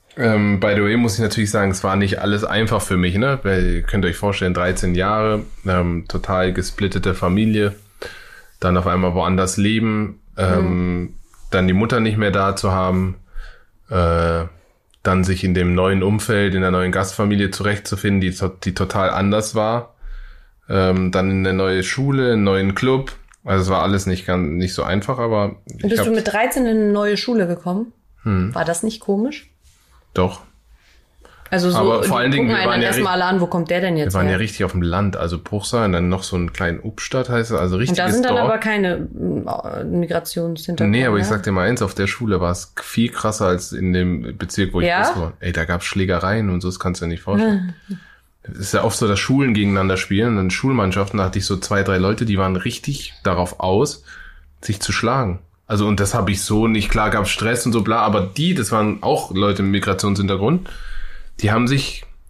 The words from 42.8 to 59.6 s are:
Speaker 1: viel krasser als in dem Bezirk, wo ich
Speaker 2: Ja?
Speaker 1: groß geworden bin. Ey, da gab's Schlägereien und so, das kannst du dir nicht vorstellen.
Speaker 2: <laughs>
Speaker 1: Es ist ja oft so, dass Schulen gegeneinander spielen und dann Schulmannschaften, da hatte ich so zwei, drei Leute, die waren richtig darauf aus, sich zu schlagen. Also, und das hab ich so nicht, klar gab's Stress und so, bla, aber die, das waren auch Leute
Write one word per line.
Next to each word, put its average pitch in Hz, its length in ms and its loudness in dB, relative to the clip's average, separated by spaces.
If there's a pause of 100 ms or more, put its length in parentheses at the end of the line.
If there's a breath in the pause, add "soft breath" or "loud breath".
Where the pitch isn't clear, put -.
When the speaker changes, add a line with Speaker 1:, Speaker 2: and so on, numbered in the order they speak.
Speaker 1:
viel - 300 -2
krasser 107 360 -2
als 90 260 0
in 92 200 -2
dem 90 460 0
Bezirk, 92 360 -2
wo 87 60 0
ich 165 60 2
Speaker 2:
Ja? 175 160 2
Speaker 1:
groß 320 120 0
geworden 82 260 -4
bin. 92 80 -8
Ey, 87 40 -2
da 82 120 -2
gab's 87 220 -4
Schlägereien 95 640 0
und 90 100 0
so, 90 80 -2
das 92 100 -6
kannst 87 220 -4
du 87 60 -4
dir 85 40 -2
nicht 82 120 -6
vorstellen. 190 520 0 (140 loud breath)
Speaker 2:
<laughs> 190 100 -10 (440 loud breath)
Speaker 1:
Es - 160 -14
ist 98 160 -4
ja 104 100 2
oft 110 120 0
so, 120 100 0
dass 101 140 2
Schulen 135 320 2
gegeneinander 98 460 2
spielen 107 320 0
und 110 60 2
dann 92 140 2
Schulmannschaften, 104 680 0
da 95 60 2
hatte 92 140 -2
ich 95 60 -4
so 95 140 -2
zwei, 101 240 -2
drei 95 160 0
Leute, 104 260 0
die 101 140 0
waren 95 180 0
richtig - 560 -6 (100)
darauf 90 380 -2
aus, 101 420 0 (600 loud breath)
sich 101 180 -4
zu - 120 -4
schlagen. 113 480 0 (260)
Also, 104 200 0
und 104 140 2
das 101 140 0
hab 104 160 0
ich 98 120 0
so 110 240 2
nicht, 110 240 2
klar 107 200 2
gab's 104 180 0
Stress 120 380 -2
und 117 60 2
so, 113 100 2
bla, 110 180 2
aber 107 220 2
die, 143 320 0
das 113 180 -2
waren 107 300 0
auch - 320 0
Leute 98 280 2